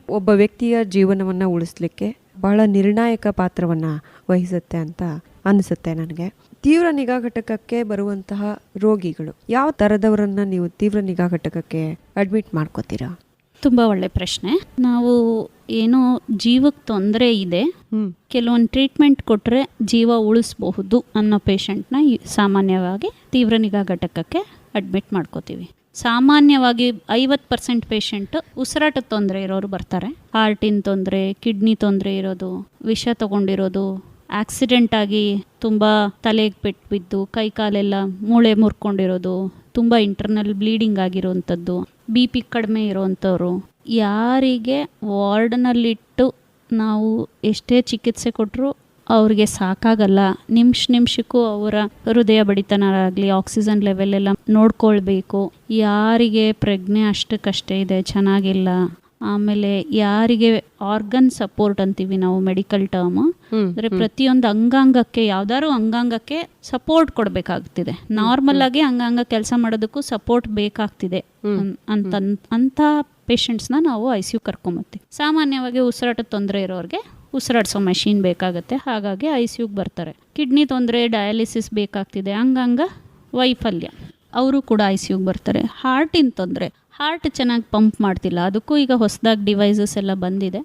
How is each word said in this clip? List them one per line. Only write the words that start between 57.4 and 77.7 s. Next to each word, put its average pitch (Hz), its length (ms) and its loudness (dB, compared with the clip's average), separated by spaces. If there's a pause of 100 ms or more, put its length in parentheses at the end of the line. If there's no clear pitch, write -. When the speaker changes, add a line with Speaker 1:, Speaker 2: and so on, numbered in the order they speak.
Speaker 2:
ಇದೆ, 185 200 0
ಚೆನ್ನಾಗಿಲ್ಲ, 190 680 0 (520)
ಆಮೇಲೆ 208 680 -2
ಯಾರಿಗೆ 220 760 2 (160)
ಆರ್ಗನ್ 214 500 2
ಸಪೋರ್ಟ್ 202 500 -2
ಅಂತೀವಿ 190 360 -2
ನಾವು 185 220 0
ಮೆಡಿಕಲ್ 196 480 -2
ಟರ್ಮ್, 185 460 0
Speaker 1:
ಹ್ಮ್, 214 360 -2
Speaker 2:
ಅಂದ್ರೆ 214 180 -4
Speaker 1:
ಹ್ಮ್. 196 100 -2
Speaker 2:
ಪ್ರತಿಯೊಂದು 254 500 2
ಅಂಗಾಂಗಕ್ಕೆ, 240 800 4
ಯಾವ್ದಾದ್ರು 214 440 -2
ಅಂಗಾಂಗಕ್ಕೆ 240 800 -2 (140)
ಸಪೋರ್ಟ್ 311 480 0
ಕೊಡ್ಬೇಕಾಗ್ತಿದೆ. 180 800 -4
Speaker 1:
ಹ್ಮ್, - 200 -10
Speaker 2:
ನಾರ್ಮಲ್ 254 440 2
Speaker 1:
ಹ್ಮ್. 269 100 4
Speaker 2:
ಆಗಿ 254 140 0
ಅಂಗಾಂಗ 240 440 0
ಕೆಲಸ 220 320 -2
ಮಾಡೋದಕ್ಕೂ 226 460 -2
ಸಪೋರ್ಟ್ 240 460 -2
ಬೇಕಾಗ್ತಿದೆ 208 720 -4
Speaker 1:
ಹ್ಮ್, 208 400 -6
Speaker 2:
ಅನ್-, 196 200 -6 (100)
ಅಂತ, 202 260 -2
Speaker 1:
ಹ್ಮ್. 196 220 -2 (140)
Speaker 2:
ಅಂತ 254 300 0 (440)
ಪೇಷಂಟ್ಸ್ನ 240 540 -2
ನಾವು 254 340 0
ಐ 202 80 -2
ಸಿ - 140 -8
ಯು 220 40 -2
ಕರ್ಕೊಂಬರ್ತೀವಿ. - 720 -8
ಸಾಮಾನ್ಯವಾಗಿ 277 680 -2
ಉಸಿರಾಟದ 240 440 0
ತೊಂದರೆ 202 380 -4
ಇರೋರಿಗೆ 185 440 -8 (280)
ಉಸಿರಾಡಿಸೋ 233 460 -2